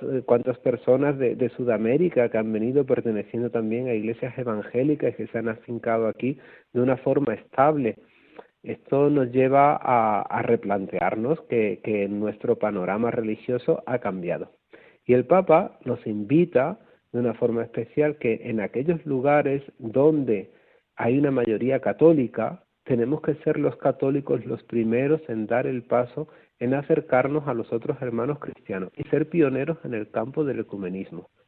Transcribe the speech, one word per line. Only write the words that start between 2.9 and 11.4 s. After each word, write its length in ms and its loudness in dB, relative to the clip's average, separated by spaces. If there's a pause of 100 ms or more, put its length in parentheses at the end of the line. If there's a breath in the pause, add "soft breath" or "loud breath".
también 380 -2
a 80 -2
iglesias 420 -6
evangélicas 760 -2
que 120 -10
se 120 -6
han 100 -4
afincado 580 -4
aquí 300 -4 (360 loud breath)
de 80 0
una 160 2
forma 360 0
estable? 640 0 (680 loud breath)
Esto 460 0
nos 220 2
lleva 440 6
a, 460 2
a 220 -4
replantearnos 1040 -2